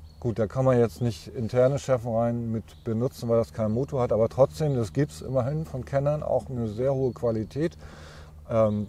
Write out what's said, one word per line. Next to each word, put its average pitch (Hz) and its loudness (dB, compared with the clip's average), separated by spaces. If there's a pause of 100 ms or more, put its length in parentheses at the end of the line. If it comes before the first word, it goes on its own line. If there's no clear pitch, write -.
(200)
Gut, 117 -2
da 113 2
kann 131 0
man 127 6
jetzt 120 2
nicht 113 -4
interne 127 2
Schärfen 120 0
rein 117 0
mit - -8
benutzen, 120 -2
weil 117 4
das 110 -2
keinen 110 -2
Motor 135 -2
hat, 123 0
aber 113 4
trotzdem, 139 2
das 117 -2
gibt's - -2
immerhin 135 -2
von 127 -8
Canon, 143 0
auch - 0
eine 120 -4
sehr 120 0
hohe 131 0
Qualität. 117 -2 (720)
Ähm, 107 2